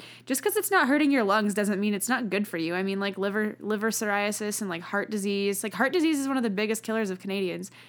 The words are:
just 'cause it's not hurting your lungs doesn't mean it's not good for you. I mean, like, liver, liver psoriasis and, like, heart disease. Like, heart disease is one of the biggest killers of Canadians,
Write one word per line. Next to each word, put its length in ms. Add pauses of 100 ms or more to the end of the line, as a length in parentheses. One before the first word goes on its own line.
(240)
just 180
'cause 140
it's 140
not 180
hurting 220
your 120
lungs 300
doesn't 260
mean 140
it's 160
not 220
good 180
for 80
you. 180
I 80
mean, 160
like, 200
liver, 420
liver 300
psoriasis 720
and, 80
like, 100
heart 300
disease. 520
Like, 120
heart 180
disease 260
is 80
one 120
of 40
the 80
biggest 320
killers 280
of 100
Canadians, 500 (180)